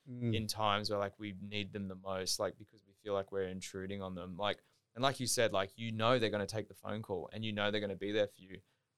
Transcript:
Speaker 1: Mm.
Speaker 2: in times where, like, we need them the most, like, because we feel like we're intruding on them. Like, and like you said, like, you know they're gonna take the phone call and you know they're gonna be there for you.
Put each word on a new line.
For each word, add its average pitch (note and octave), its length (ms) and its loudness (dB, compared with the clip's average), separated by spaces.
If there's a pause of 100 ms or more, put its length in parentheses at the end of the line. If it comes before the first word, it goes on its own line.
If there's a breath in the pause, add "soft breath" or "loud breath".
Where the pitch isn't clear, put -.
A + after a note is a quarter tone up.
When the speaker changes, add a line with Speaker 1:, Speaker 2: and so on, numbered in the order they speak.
Speaker 1:
Mm. A#2+ 260 0
Speaker 2:
in A2+ 120 0
times G#2+ 440 2
where, G#2 80 0
like, G2+ 200 -2
we G#2 240 -6
need G2+ 300 -4
them G2+ 160 -4
the F#2 80 -6
most, F#2+ 420 -2
like, G2 180 0
because G#2+ 300 -20
we G2 60 -20 (100)
feel G#2 120 0
like G2 180 -2
we're F#2+ 160 0
intruding F#2+ 520 -6
on F#2+ 140 -6
them. F2+ 220 -8
Like, G2+ 260 0 (320)
and A#2 80 -4
like C3+ 160 2
you B2 80 -2
said, A2+ 260 4
like, G2 240 0
you A#2 140 -4
know A2+ 300 6
they're A2 100 4
gonna G#2 160 0
take G#2+ 220 -4
the G2 60 -18
phone G#2 280 -6
call F#2 300 -4
and A2 120 -6
you A2 80 -2
know G#2 200 2
they're G#2 80 2
gonna G2 160 -2
be G2 160 -4
there G#2+ 160 4
for - 120 -14
you. F#2 200 -16 (380)